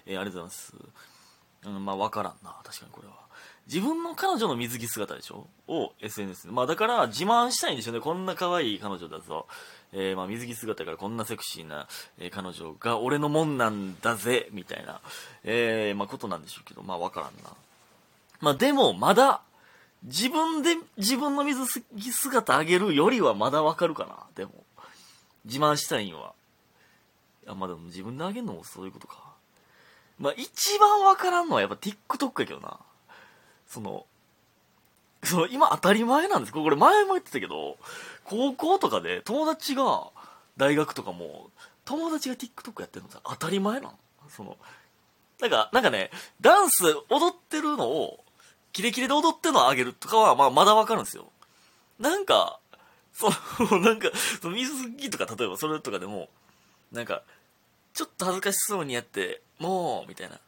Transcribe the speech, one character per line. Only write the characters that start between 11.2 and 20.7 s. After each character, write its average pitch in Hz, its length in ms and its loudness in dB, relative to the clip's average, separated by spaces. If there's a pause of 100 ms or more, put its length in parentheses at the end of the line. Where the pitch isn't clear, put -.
セ 113 120 -8
ク - 60 -14
シ - 200 -10
ー - 20 -18
な、 73 240 -12 (300)
え 85 80 -14
ー、 90 40 -14
彼 92 220 -10
女 80 220 -14
が 117 240 -2
俺 131 200 0
の 147 100 0
も 156 160 2
ん 147 120 -2
な 117 140 2
ん 95 300 -6
だ 117 160 0
ぜ」 117 360 -2
み 95 120 -12
た - 120 -12
い - 80 -12
な、 - 160 -14 (440)
え 113 480 0
ー、 101 40 -6
ま 101 80 -4
あ、 101 40 -8
こ 135 100 -12
と 113 100 -10
な 90 80 -6
ん 78 60 -16
で 73 60 -20
し - 100 -18
ょ - 40 -20
う - 20 -20
け - 100 -20
ど、 - 80 -16
ま 95 120 -10
あ、 87 40 -6
わ 90 120 -4
か - 120 -8
ら 65 80 -10
ん - 120 -20
な。 - 80 -20 (920)
ま 151 100 4
あ、 139 40 4
で 262 200 4
も、 208 180 6
ま 120 220 4
だ、 269 260 6 (640)
自 175 260 -2
分 311 340 0
で、 330 140 4 (220)